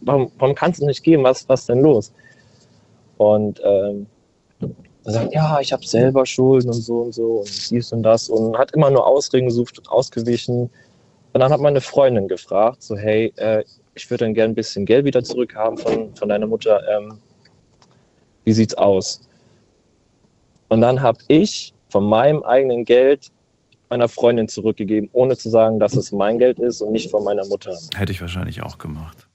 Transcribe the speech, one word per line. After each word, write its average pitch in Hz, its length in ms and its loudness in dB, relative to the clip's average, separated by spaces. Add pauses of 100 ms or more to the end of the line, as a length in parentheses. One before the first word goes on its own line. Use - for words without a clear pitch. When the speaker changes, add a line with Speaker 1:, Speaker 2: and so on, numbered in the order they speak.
Speaker 1:
warum, 135 380 -2
warum 135 160 0
kannst 160 260 -2
du 143 60 -2
nicht 143 160 -4
geben? 160 220 4
Was, 127 240 0
was 131 180 0
denn 123 140 0
los?“ 135 320 2 (1040)
Und, 107 460 2
ähm, 101 420 0 (960)
er 107 80 -6
sagt, 117 220 -2
„Ja, 156 260 0
ich 135 120 -6
hab 131 120 -4
selber 131 420 4
Schulden 131 440 2
und 117 100 -4
so 117 220 -4
und 120 120 -8
so 113 120 -2 (140)
und 101 300 -10
dies 120 220 -4
und 113 100 -2
das“, 110 280 2
und 110 260 0
hat 127 160 -2
immer 147 180 4
nur 127 160 4
Ausreden 135 420 2
gesucht 120 300 -2
und - 120 -20
ausgewichen. 120 800 -2 (640)
Und 131 60 2
dann 135 120 2
hat 151 80 2
meine 143 220 2
Freundin 123 460 0
gefragt, 98 540 -2
so, 107 140 -10
„Hey, 107 400 -2
äh, 107 260 -2 (320)
ich - 160 -16
würd 120 120 -4
dann 113 120 -2
gern 110 180 0
ein - 20 -10
bisschen 107 320 -6
Geld 123 180 4
wieder 131 180 0
zurückhaben 113 540 -6
von, 113 400 -6
von 104 140 -6
deiner 104 160 -2
Mutter, 107 420 0
ähm, 107 300 -4 (1300)
wie 113 100 2
sieht's 110 200 0
aus?“ 95 460 0 (1500)
Und 113 100 2
dann 127 220 2
hab 117 160 2 (100)
ich - 460 0 (160)
von 101 180 0
meinem 135 340 2
eigenen 123 420 0
Geld 131 460 4 (600)
meiner 120 180 0
Freundin 117 400 0
zurückgegeben, 107 640 -4
ohne 127 240 0
zu - 120 -10
sagen, 110 300 2
dass 107 180 0
es - 160 -4
mein 104 260 -2
Geld 123 200 2
ist 113 240 -4
und 107 100 -4
nicht 110 180 -4
von 104 140 -2
meiner 101 220 -4
Mutter. 98 260 -8 (220)
Speaker 2:
Hätte 98 180 -6
ich 92 80 -12
wahrscheinlich 85 420 -10
auch - 160 -14
gemacht. 80 560 -16